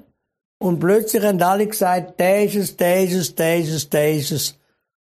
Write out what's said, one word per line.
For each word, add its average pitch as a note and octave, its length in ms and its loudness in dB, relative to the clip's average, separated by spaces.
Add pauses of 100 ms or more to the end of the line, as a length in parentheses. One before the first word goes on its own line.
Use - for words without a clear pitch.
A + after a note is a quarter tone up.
(580)
und F3 220 -2
plötzlich G#3 440 2
haben G3+ 160 0
alle G3 280 2
gesagt, F3+ 520 -2
„Der G3 260 2
ist G3 100 -4
es, G3 200 -4
der F3+ 280 2
ist F3 100 0
es, F3+ 220 -4
der E3+ 240 0
ist D#3+ 100 -2
es, D#3 220 -6
der D3+ 240 2
ist C#3+ 160 -6
es.“ - 280 -6 (460)